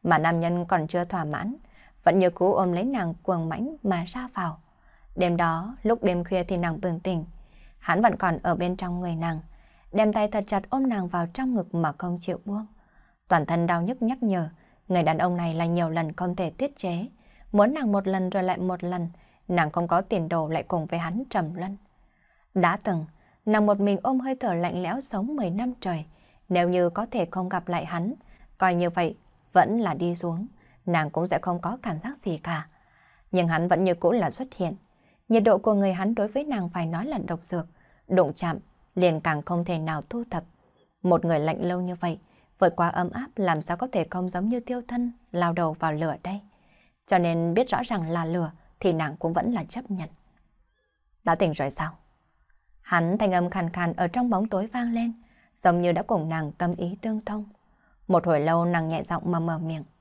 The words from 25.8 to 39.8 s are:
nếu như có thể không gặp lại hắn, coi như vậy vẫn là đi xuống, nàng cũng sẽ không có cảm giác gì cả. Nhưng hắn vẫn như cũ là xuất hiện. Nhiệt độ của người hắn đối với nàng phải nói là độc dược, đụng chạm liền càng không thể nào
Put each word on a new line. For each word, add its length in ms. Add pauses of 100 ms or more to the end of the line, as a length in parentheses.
nếu 200
như 200
có 220
thể 200
không 180
gặp 180
lại 180
hắn, 280 (440)
coi 180
như 140
vậy 280 (360)
vẫn 260
là 140
đi 220
xuống, 320 (380)
nàng 240
cũng 180
sẽ 140
không 180
có 240
cảm 200
giác 220
gì 120
cả. 300 (640)
Nhưng 160
hắn 200
vẫn 160
như 100
cũ 180
là 200
xuất 240
hiện. 200 (540)
Nhiệt 140
độ 140
của 160
người 200
hắn 220
đối 120
với 160
nàng 260
phải 160
nói 200
là 220
độc 160
dược, 220 (420)
đụng 260
chạm 260 (360)
liền 260
càng 200
không 240
thể 120
nào 320